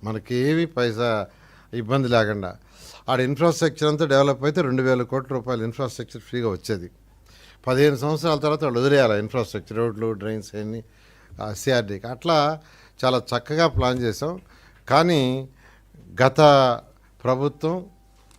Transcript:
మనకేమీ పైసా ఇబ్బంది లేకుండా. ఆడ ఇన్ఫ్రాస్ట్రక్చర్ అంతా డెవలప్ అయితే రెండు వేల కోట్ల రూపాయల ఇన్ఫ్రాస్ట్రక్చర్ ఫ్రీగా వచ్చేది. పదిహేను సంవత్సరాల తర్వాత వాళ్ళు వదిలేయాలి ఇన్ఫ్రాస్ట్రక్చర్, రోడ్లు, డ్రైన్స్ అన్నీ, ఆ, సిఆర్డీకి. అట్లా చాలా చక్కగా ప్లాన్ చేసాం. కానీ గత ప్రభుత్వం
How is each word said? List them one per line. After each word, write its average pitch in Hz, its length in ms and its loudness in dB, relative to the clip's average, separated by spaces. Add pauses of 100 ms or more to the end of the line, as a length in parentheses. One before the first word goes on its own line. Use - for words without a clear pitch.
మనకేమీ 123 600 -2
పైసా 117 600 -2 (480)
ఇబ్బంది 123 340 -2
లేకుండా. 104 480 0 (520)
ఆడ 127 120 0
ఇన్ఫ్రాస్ట్రక్చర్ 151 680 0
అంతా 151 180 0
డెవలప్ 139 380 2
అయితే 151 180 0
రెండు 131 200 0
వేల 127 200 2
కోట్ల 135 320 -4
రూపాయల 120 280 -4
ఇన్ఫ్రాస్ట్రక్చర్ 117 600 -8
ఫ్రీగా 120 260 -4
వచ్చేది. 90 420 -6 (760)
పదిహేను 139 300 4
సంవత్సరాల 151 420 -2
తర్వాత 151 260 -2
వాళ్ళు 120 160 0
వదిలేయాలి 131 380 4
ఇన్ఫ్రాస్ట్రక్చర్, 107 600 -6
రోడ్లు, 113 340 -4
డ్రైన్స్ 104 420 -10
అన్నీ, 107 300 -10 (580)
ఆ, 107 100 -8
సిఆర్డీకి. 104 540 -2
అట్లా 151 540 0 (440)
చాలా 127 140 2
చక్కగా 147 480 0
ప్లాన్ 127 320 0
చేసాం. 139 420 -4 (480)
కానీ 135 600 2 (760)
గత 135 180 4 (840)
ప్రభుత్వం 143 640 -2 (520)